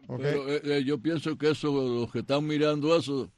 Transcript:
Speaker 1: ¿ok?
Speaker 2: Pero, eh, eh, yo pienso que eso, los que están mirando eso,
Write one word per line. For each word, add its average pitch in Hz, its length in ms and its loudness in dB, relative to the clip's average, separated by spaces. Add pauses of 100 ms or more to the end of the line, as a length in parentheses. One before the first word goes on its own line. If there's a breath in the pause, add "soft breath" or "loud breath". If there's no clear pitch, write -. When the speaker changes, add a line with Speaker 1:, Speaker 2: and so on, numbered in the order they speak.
Speaker 1:
¿ok? 127 140 -6
Speaker 2:
Pero, 143 260 0
eh, 143 160 0
eh, 143 220 2
yo 143 140 0
pienso 156 380 -2
que 147 120 2
eso, 147 220 0
los 120 400 0
que 120 80 -2
están 139 260 0
mirando 151 500 2
eso, 135 420 0